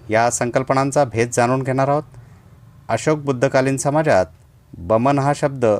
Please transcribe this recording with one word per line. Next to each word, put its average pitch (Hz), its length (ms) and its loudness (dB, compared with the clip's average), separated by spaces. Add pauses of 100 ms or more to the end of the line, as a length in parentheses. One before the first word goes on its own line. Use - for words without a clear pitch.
(100)
या 113 200 2
संकल्पनांचा 135 760 0
भेद 117 280 0
जाणून 127 300 2
घेणार 131 260 -2
आहोत. 143 140 0 (880)
अशोक 151 300 0
बुद्धकालीन 135 580 0
समाजात 139 500 0 (520)
बमन 113 400 0
हा 139 180 0
शब्द 135 300 -2 (140)